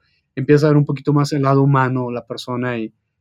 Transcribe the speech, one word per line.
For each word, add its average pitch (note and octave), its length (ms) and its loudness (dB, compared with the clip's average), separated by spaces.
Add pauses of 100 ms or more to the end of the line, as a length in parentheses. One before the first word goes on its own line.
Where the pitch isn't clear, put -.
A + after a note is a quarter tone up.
(360)
empieza C#3+ 300 2
a D3+ 40 4
ver D3 80 4
un D3 60 4
poquito D3 280 -4
más D3 200 0
el C#3+ 100 -2
lado C#3 180 2
humano, C3 520 0
la A#2 120 -10
persona, B2 540 -8
y, A2 160 -8 (260)